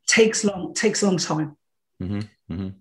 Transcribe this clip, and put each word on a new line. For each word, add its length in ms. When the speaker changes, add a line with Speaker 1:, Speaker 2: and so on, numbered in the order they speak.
Speaker 1:
Takes 380
long, 300
takes 280
a 40
long 100
time. 400
Speaker 2:
Mm-hmm. 180
Mm-hmm. 160